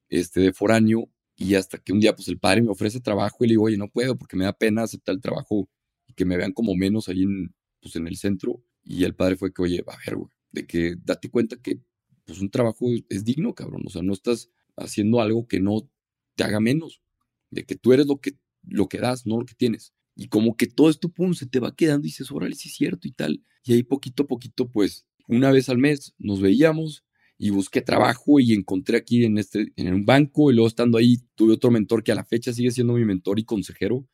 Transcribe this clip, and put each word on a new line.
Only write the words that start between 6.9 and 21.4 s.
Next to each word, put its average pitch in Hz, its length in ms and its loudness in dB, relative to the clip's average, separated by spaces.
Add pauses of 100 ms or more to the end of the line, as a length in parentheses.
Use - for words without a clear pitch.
ahí 92 140 -2
en, 95 320 -4 (260)
pues, - 160 -16
en 82 100 -4
el 87 100 -10
centro". 101 460 -4 (220)
Y 90 200 -4
el 92 100 -2
padre 92 220 0
fue 95 160 -6
que, 92 100 -6
"Oye, 87 240 -2
a - 100 -16 (100)
ver, - 100 -6
güey, - 140 -10 (220)
de - 140 -10
que 85 360 -4
date - 280 -6
cuenta 117 260 -2
que, - 240 -8 (460)
pues, 85 140 -16
un 98 100 -4
trabajo 120 360 -2 (220)
es 104 160 -6
digno, 156 300 -4
cabrón, - 320 -12
o - 40 -12
sea, 85 120 -8
no 98 100 -2
estás 117 380 -4 (260)
haciendo 113 440 0
algo 113 280 -2
que 92 120 -2
no 104 280 -2 (480)
te 90 80 -2
haga 101 160 -2
menos, 139 420 -2 (480)
de - 140 -8
que - 120 -10
tú 120 160 2
eres 139 140 6
lo 139 140 -2
que, - 120 -8 (300)
lo 98 260 -2
que 87 100 -10
das, 123 280 -4
no 110 140 -2
lo 123 60 -10
que - 80 -20
tienes". - 400 -4 (220)
Y - 120 -14
como 110 280 0
que - 100 0
todo 151 240 4
esto, 160 180 -4
pum, 175 260 -2
se 131 120 -8